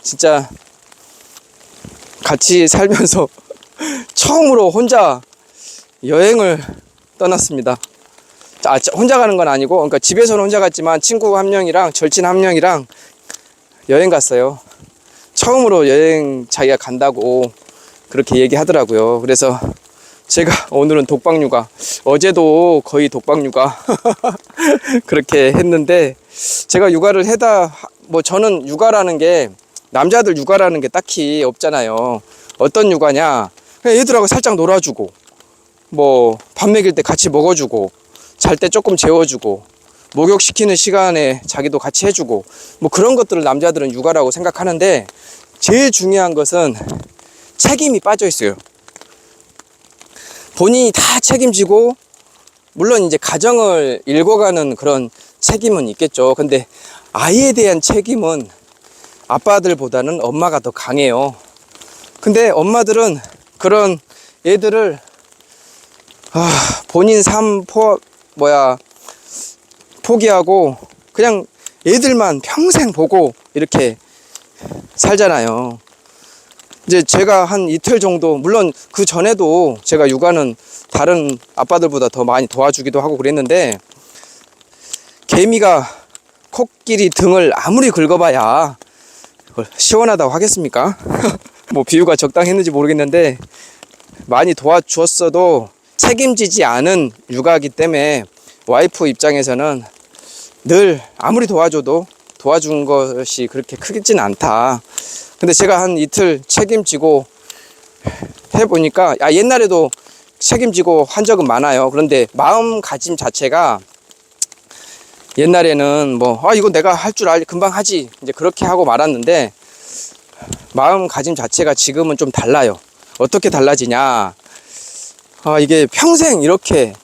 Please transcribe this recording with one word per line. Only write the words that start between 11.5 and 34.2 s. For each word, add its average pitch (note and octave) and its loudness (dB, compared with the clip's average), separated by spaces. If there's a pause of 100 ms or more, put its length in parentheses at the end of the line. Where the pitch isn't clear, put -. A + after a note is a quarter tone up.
절친 D#3+ -2
한 F3+ 0
명이랑 E3+ 0 (1000)
여행 E3 4
갔어요. C3 0 (760)
처음으로 A3+ 2
여행 C#3+ 2
자기가 C3+ 0
간다고 B2+ -2 (600)
그렇게 - -2
얘기하더라고요. A#2+ 2
그래서 B2+ 0 (720)
제가 E3 0 (180)
오늘은 D3 2
독박 D#3+ 0
육아, A#2+ -2 (360)
어제도 D#3+ 4
거의 D3 0
독박 D3 -2
육아 C3 -2 (640)
<laughs> D4 -2
그렇게 C#3 2
했는데, D#3+ 2 (540)
제가 F#3 2
육아를 F#3 2
해다, G#3 0 (340)
뭐, E3 0
저는 F#3 -2
육아라는 F#3 0
게 D#3+ 2 (420)
남자들 F3+ 2
육아라는 F3 0
게 C3 -6
딱히 D3+ -4
없잖아요. A#2+ -4 (380)
어떤 G#3 2
육아냐? C#3+ 0 (320)
그냥 A#3 2
애들하고 A#3+ 2